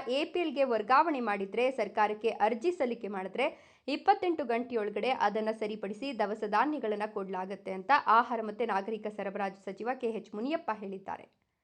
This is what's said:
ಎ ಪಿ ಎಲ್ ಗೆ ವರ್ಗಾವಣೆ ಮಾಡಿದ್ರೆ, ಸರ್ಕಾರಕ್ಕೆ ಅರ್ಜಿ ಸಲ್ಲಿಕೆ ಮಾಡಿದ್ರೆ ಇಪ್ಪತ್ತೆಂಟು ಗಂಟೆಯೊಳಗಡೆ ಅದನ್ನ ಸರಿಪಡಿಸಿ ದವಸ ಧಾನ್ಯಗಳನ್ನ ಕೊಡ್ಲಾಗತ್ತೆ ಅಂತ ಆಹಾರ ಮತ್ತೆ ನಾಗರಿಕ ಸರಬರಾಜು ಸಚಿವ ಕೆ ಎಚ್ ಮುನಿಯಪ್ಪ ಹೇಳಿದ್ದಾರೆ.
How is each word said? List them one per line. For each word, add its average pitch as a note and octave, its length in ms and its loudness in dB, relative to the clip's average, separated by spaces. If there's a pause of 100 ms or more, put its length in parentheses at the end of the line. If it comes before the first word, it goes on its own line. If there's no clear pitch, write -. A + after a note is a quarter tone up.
ಎ C4+ 160 2
ಪಿ E4 140 -2
ಎಲ್ D#4+ 160 0
ಗೆ C#4 100 4
ವರ್ಗಾವಣೆ B3+ 560 4
ಮಾಡಿದ್ರೆ, G#3 500 0
ಸರ್ಕಾರಕ್ಕೆ G#3+ 580 0
ಅರ್ಜಿ A3+ 440 2
ಸಲ್ಲಿಕೆ B3 360 -2
ಮಾಡಿದ್ರೆ G3 380 -2 (420)
ಇಪ್ಪತ್ತೆಂಟು D#4+ 560 2
ಗಂಟೆಯೊಳಗಡೆ A3+ 680 -2
ಅದನ್ನ G#3+ 380 0 (100)
ಸರಿಪಡಿಸಿ G#3+ 600 -6
ದವಸ A3 280 -2
ಧಾನ್ಯಗಳನ್ನ G#3+ 600 0
ಕೊಡ್ಲಾಗತ್ತೆ F#3+ 640 -6
ಅಂತ F#3+ 180 -2 (160)
ಆಹಾರ A#3 360 6
ಮತ್ತೆ G#3+ 240 -4
ನಾಗರಿಕ G#3+ 400 -2
ಸರಬರಾಜು G3 580 -6
ಸಚಿವ G3+ 300 -8
ಕೆ B3 160 -4
ಎಚ್ G#3+ 240 -8
ಮುನಿಯಪ್ಪ C#4+ 400 -4
ಹೇಳಿದ್ದಾರೆ. - 680 -10 (220)